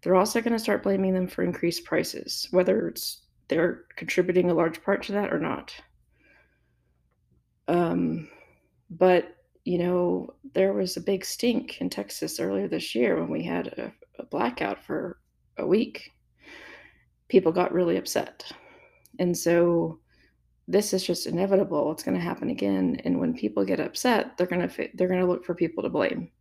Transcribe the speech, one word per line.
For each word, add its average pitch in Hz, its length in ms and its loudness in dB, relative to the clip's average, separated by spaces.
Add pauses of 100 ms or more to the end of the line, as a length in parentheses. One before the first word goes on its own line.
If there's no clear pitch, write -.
They're 180 140 4
also 214 260 4
gonna 226 180 0
start 214 240 0
blaming 190 300 2
them 185 140 0
for 185 160 -4
increased 170 420 -2
prices, - 680 -4
whether 185 360 2
it's - 340 -10 (260)
they're 165 380 0 (100)
contributing 175 540 0
a 175 40 2
large 165 300 0
part 202 200 -2
to - 100 -8
that 202 200 -2
or 165 60 0
not. - 340 -6 (1900)
Um, 170 600 0 (600)
but, 180 460 4 (280)
you 175 160 -2
know, 180 560 0 (180)
there 196 200 4
was 190 220 -2
a 170 60 -6
big 190 240 -2
stink - 560 -2
in 180 80 -2
Texas - 500 -8
earlier 196 280 -2
this - 260 -6
year 220 260 2
when - 100 -4
we 160 140 -4
had 170 240 -4
a, - 240 -10 (280)
a - 60 -8
blackout - 580 -4
for - 360 -6 (380)
a - 80 -4
week. - 460 0 (1160)
People 185 240 6
got 180 220 0
really 180 240 2
upset. - 540 -4 (680)
And 175 180 2
so 170 640 2 (680)
this 208 260 2
is 190 100 0
just - 240 -2
inevitable. 190 640 2
It's 160 120 -8
gonna 185 160 0
happen 175 300 -4
again. - 560 0
And - 140 0
when - 140 0
people 208 320 -2
get 185 140 0
upset, - 580 0
they're 180 100 0
gonna 180 220 -2
fa-, - 240 -6
they're 185 140 0
gonna 185 200 2
look 180 180 0
for 170 100 -4
people 165 280 -2
to - 60 -2
blame. 165 520 -2